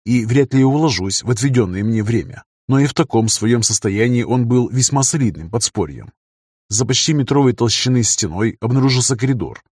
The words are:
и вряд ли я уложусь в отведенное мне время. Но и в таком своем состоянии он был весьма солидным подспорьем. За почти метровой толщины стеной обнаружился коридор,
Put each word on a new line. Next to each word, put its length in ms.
и 200
вряд 280
ли 80
я 60
уложусь 560
в 60
отведенное 540
мне 200
время. 400
Но 120
и 60
в 80
таком 340
своем 360
состоянии 600
он 240
был 220
весьма 340
солидным 460
подспорьем. 600
За 160
почти 280
метровой 400
толщины 500
стеной 580
обнаружился 560
коридор, 460